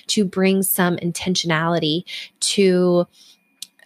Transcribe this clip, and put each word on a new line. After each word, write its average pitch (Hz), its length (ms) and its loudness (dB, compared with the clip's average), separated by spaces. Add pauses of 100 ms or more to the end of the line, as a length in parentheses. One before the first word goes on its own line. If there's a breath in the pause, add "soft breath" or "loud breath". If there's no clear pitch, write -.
to 214 160 0
bring 190 380 2
some 180 360 0
intentionality 170 1080 -2 (380 loud breath)
to 180 640 2 (800 soft breath)